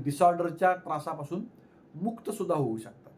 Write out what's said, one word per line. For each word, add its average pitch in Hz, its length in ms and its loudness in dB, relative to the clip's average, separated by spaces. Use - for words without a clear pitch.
डिसऑर्डरच्या 175 680 4
त्रासापासून 156 680 -6
मुक्तसुद्धा 180 600 -2
होऊ 120 220 0
शकता. - 400 -16